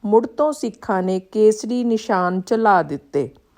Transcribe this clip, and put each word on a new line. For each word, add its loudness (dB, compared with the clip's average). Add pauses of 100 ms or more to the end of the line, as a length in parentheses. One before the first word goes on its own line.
ਮੁੜ 2
ਤੋਂ -2
ਸਿੱਖਾਂ -4
ਨੇ -2 (120)
ਕੇਸਰੀ 2
ਨਿਸ਼ਾਨ 0
ਚਲਾ 2
ਦਿੱਤੇ। -6 (280)